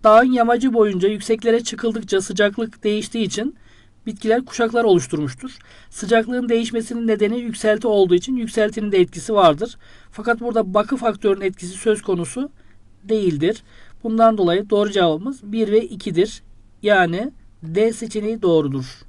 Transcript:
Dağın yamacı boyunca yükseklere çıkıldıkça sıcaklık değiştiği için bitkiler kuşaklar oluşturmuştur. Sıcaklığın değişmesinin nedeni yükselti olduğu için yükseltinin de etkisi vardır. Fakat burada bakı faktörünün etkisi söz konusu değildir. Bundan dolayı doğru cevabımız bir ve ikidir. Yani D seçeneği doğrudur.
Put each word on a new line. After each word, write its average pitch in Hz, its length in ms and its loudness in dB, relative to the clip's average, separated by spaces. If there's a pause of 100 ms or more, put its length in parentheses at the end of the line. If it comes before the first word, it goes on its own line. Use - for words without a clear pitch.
Dağın 233 280 6
yamacı 240 420 2
boyunca 202 340 2
yükseklere 226 560 0
çıkıldıkça 220 560 -4
sıcaklık 208 640 -2
değiştiği 214 400 -2
için 233 320 -6 (500)
bitkiler 220 380 -2
kuşaklar 233 400 -2
oluşturmuştur. 170 760 0 (320)
Sıcaklığın 226 580 0
değişmesinin 233 580 -2
nedeni 214 340 0
yükselti 220 460 -2
olduğu 196 280 4
için 254 220 -2
yükseltinin 214 560 -2
de 190 60 4
etkisi 180 360 0
vardır. 170 440 2 (340)
Fakat 233 280 -2
burada 220 340 -2
bakı 214 220 0
faktörünün 202 480 -2
etkisi 185 340 -8
söz 214 240 -2
konusu 196 480 -6 (540)
değildir. 196 580 -2 (400)
Bundan 226 360 2
dolayı 190 320 0
doğru 208 200 2
cevabımız 202 640 -2
bir 214 200 -2
ve 220 80 4
ikidir. 202 600 -4 (400)
Yani 196 500 2 (300)
D 202 300 0
seçeneği 220 500 -6
doğrudur. 143 440 2 (220)